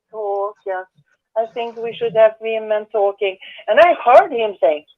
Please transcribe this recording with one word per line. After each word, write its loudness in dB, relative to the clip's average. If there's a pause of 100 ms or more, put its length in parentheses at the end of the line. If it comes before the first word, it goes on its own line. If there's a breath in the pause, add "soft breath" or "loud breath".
(120)
talk. -6 (100)
Yeah, -8 (540)
I -2
think -10
we -8
should -6
have 0
women -6
talking. -2 (300 loud breath)
And 4
I 6 (100)
heard 6
him -4
say 0 (120)